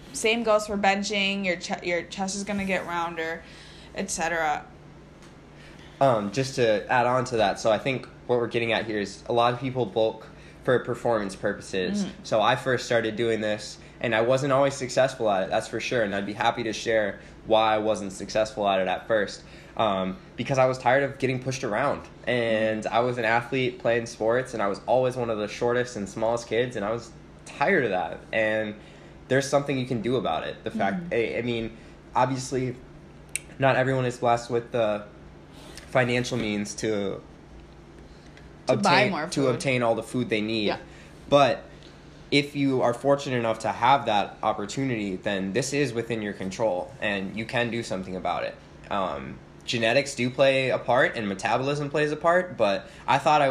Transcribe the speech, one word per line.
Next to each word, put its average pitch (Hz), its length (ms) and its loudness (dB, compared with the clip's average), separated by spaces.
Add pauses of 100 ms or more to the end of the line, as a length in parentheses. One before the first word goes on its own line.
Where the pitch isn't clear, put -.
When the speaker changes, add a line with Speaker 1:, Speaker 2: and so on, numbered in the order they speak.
(140)
Speaker 1:
same 233 300 0
goes 214 240 4
for 208 100 -4
benching. 202 680 0
Your 175 120 0
che-, - 280 -8
your 175 180 -2
chest 190 340 -6
is 202 80 -6
gonna 202 200 -4
get 190 220 -2
rounder, 170 560 -4 (500)
et - 160 -6
cetera. 165 560 -2 (1400)
Speaker 2:
Um, 110 300 4
just 131 240 -4
to 110 360 2
add 123 140 4
on 123 200 2
to 117 120 -4
that, 98 220 2
so 117 120 2
I 123 60 4
think 127 300 -4 (200)
what 123 120 2
we're 117 80 0
getting 117 260 0
at 107 120 0
here 107 140 -2
is 95 280 -6
a 117 60 0
lot 120 200 4
of 123 60 -6
people 127 260 -2
bulk 110 400 0 (380)
for 123 160 4
performance 113 560 -2
purposes. 98 680 -2
Speaker 1:
Mm-hmm. 165 80 -4 (120)
Speaker 2:
So 113 180 2
I 117 140 4
first 127 300 -2
started 113 300 0
doing 113 260 0
this, 107 360 -4 (240)
and 117 140 0
I 110 60 4
wasn't 131 320 2
always 135 200 4
successful 127 560 0
at 95 140 2
it, 85 80 -4
that's 110 160 -2
for 117 120 -6
sure, 123 240 0
and 98 120 -2
I'd 101 100 -4
be 104 80 -6
happy 117 300 0
to 110 100 -2
share 107 460 0 (260)
why 110 300 6
I - 20 2
wasn't 104 360 0
successful 104 540 -2
at 98 120 4
it 92 80 2
at 90 200 -2
first. 104 360 0 (340)
Um, 95 380 0 (220)
because 131 200 -2
I 131 80 6
was 127 120 2
tired 131 260 4
of 131 160 -6
getting 127 240 -2
pushed 131 220 -4
around, 110 360 -2 (240)
and 110 580 0
Speaker 1:
Mm-hmm. - 120 -2
Speaker 2:
I 113 60 4
was 123 160 0
an 117 80 -2
athlete 123 540 0
playing 117 280 0
sports, 117 460 0
and 107 100 -2
I 98 40 0
was 98 200 -4
always 123 300 2
one 117 120 -2
of 110 80 0
the 104 120 -2
shortest 120 480 -2
and 101 120 -6
smallest 113 380 -2
kids, 123 300 0
and 101 80 -4
I 107 60 -2
was 117 200 -6 (340)
tired 160 400 2
of 104 60 0
that, 90 280 -2 (140)
and 110 400 0 (540)
there's 135 200 2
something 143 300 0
you 123 80 -2
can 123 160 -4
do 120 160 0
about 87 280 -2
it. - 180 -10
The 110 80 -6
fact, 170 380 -2
Speaker 1:
Mm-hmm. 104 260 0
Speaker 2:
I, 104 40 -2
I - 40 -4
mean, 117 340 -4 (380)
obviously, 127 600 0 (840)
not 131 160 6
everyone 131 300 2
is 120 120 -2
blessed 120 320 2
with 120 220 -2
the 107 320 0 (880)
financial 123 460 2
means 104 380 -2
to 101 460 -2 (1500)
Speaker 1:
To 127 100 4
buy 185 240 6
Speaker 2:
obtain, 202 100 2
Speaker 1:
more 156 160 -2
Speaker 2:
to 151 140 -2
Speaker 1:
food. 131 140 4
Speaker 2:
obtain 127 280 0
all 113 120 4
the 110 80 -4
food 120 260 -4
they 107 120 2
need. 107 260 0
Speaker 1:
Yeah. 78 100 0 (520)
Speaker 2:
But 139 340 6 (680)
if 143 240 2
you 135 260 2
are 120 120 4
fortunate 139 440 2
enough 113 220 0
to 107 120 -2
have 117 360 4
that 104 360 0
opportunity, 110 720 -2
then 95 380 -4
this 123 200 0
is 139 200 0
within 113 280 -4
your 101 120 -4
control, 95 580 -2 (100)
and 98 340 -4
you 110 100 -6
can 120 260 -2
do 117 120 -4
something 95 320 -6
about 85 280 -2
it. 55 120 -6 (360)
Um, 73 460 -4 (260)
genetics 120 520 0
do 123 140 -2
play 135 400 4
a 117 80 2
part, 131 380 2
and 110 140 -4
metabolism 131 600 -2
plays 151 220 0
a 151 60 -4
part, 175 400 2
but 101 320 0 (180)
I 131 120 4
thought 151 220 4
I, 139 100 4